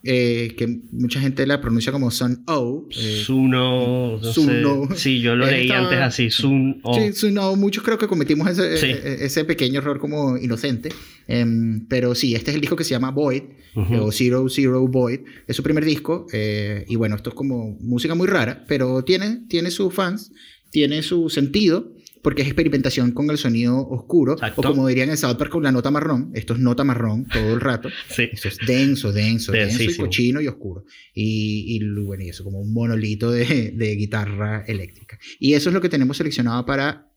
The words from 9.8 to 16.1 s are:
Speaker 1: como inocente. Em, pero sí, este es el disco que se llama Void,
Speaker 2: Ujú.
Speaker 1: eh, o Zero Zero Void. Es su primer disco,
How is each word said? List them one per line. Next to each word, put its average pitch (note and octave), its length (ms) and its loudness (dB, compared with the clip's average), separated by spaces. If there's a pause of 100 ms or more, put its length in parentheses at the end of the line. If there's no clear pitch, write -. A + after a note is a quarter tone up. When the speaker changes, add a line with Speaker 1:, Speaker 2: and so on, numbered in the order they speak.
Speaker 1:
como D3 360 0
inocente. B2 520 -4 (400)
Em, A2+ 580 0
pero B2 300 0
sí, A#2+ 180 2
este A#2 160 -4
es D3 60 -2
el D#3 60 -2
disco - 120 0
que E3+ 80 -4
se - 80 -4
llama C3 220 -2
Void, C#3 300 0 (340)
Speaker 2:
Ujú. G#2 180 0
Speaker 1:
eh, A#2 60 4
o G#2+ 100 0
Zero B2+ 380 2
Zero B2+ 400 2
Void. B2+ 320 0 (260)
Es - 80 -4
su D3 80 -6
primer D3+ 220 2
disco, D#3 480 -2